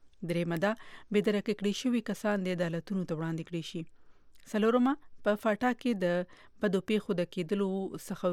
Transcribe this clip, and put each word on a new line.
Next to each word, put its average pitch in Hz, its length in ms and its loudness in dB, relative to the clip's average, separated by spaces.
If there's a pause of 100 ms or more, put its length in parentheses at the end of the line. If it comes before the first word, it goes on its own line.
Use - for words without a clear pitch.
(280)
دریمه 170 340 0
دا، 202 80 4 (420)
بې 208 140 6
درکه 208 260 2
کړي 202 240 0
شوي 240 240 0
کسان 208 440 0
د 185 120 0
عدالتونو 170 480 -2
ته 165 100 -4
وړاندې 165 340 -2
کړي 165 200 -4
شي. 165 140 -6 (680)
څلورمه، 233 420 4 (320)
په 208 180 2
فاټا 233 280 2 (100)
کې 240 120 0 (100)
د 175 240 2 (360)
بدو 190 180 2
پیښو 208 400 0
د 175 140 -2
کېدلو 190 340 0 (400)
څخه - 240 -4